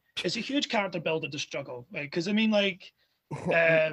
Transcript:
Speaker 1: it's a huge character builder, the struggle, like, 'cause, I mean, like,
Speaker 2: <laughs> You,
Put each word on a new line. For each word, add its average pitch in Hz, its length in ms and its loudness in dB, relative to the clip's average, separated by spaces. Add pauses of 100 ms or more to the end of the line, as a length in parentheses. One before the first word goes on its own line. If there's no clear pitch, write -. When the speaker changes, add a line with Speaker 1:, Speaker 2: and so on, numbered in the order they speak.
(240)
Speaker 1:
it's 180 140 -2
a - 40 -4
huge - 280 -2
character 190 320 0
builder, 160 280 -2
the 143 100 -8
struggle, 131 520 -10
like, 147 200 -8
'cause, 170 180 -2
I 214 40 0
mean, 220 180 4
like, 202 420 0 (380)
Speaker 2:
<laughs> 165 260 0 (100)
You, 160 140 6 (120)